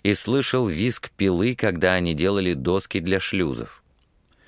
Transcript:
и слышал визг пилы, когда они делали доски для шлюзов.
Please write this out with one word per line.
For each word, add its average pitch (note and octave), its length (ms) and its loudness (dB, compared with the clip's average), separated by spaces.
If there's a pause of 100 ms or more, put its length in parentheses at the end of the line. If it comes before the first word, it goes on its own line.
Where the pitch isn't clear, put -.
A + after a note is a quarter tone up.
и G2+ 100 4
слышал B2 540 0
визг G2 420 -2
пилы, G2 460 0
когда F#2 400 2
они F2 180 0
делали F2+ 400 0
доски F2 460 -2
для F#2 200 0
шлюзов. C#2+ 640 -4 (640)